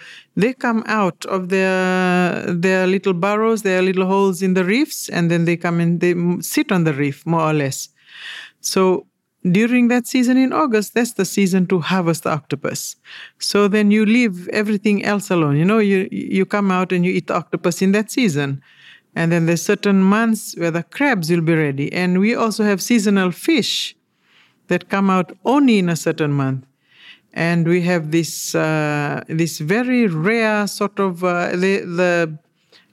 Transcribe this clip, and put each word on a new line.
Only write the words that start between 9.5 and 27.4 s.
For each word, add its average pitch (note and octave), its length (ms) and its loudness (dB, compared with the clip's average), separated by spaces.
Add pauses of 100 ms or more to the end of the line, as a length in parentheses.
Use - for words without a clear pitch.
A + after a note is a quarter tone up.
during A#3 380 4
that B3 200 0
season B3+ 280 2
in C4 160 2
August, A3 420 0
that's A#3+ 200 0
the F#3+ 100 0
season F#3 440 2
to F#3 120 2
harvest E3+ 440 0
the - 60 -2
octopus. - 680 -6 (420)
So G3+ 300 2
then G#3 240 2
you A3 120 4
leave G3+ 440 0
everything G#3 560 0
else G3+ 260 -2
alone. D#3 260 2
You D#3 80 2
know, G#3+ 140 2
you, G3 320 0
you F#3+ 340 -2
come G3+ 280 0
out F#3 200 0
and F3+ 140 0
you F#3 60 0
eat F#3 160 -4
the - 60 -2
octopus E3+ 460 -4
in F#3+ 120 2
that G#3 180 0
season. C#3+ 500 -2 (540)
And E3 160 0
then E3 160 2
there's E3+ 160 0
certain G3+ 400 2
months G#3+ 560 0
where E3+ 140 -2
the E3+ 100 -2
crabs G#3 480 -2
will F3 120 2
be D#3+ 120 2
ready. C#3+ 380 -2
And F3+ 260 0
we G#3+ 160 2
also A3 300 -2
have G3+ 180 0
seasonal G3 480 2
fish - 640 -2 (720)
that F3 200 -2
come G3 220 0
out F#3 340 0
only B3 360 4
in F3+ 100 0
a E3+ 60 0
certain D#3 360 -2
month. C3+ 320 -2 (680)
And E3+ 320 0